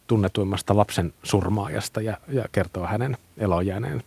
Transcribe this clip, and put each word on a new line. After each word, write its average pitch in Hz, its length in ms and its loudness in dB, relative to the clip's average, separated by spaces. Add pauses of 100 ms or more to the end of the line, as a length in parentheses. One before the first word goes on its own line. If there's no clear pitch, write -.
tunnetuimmasta 98 680 2
lapsen 90 360 2 (100)
surmaajasta, 101 800 0
ja, 110 160 -4 (100)
ja 131 240 -2
kertoo 90 360 -2
hänen 120 300 -2 (200)
elojääneen 101 680 0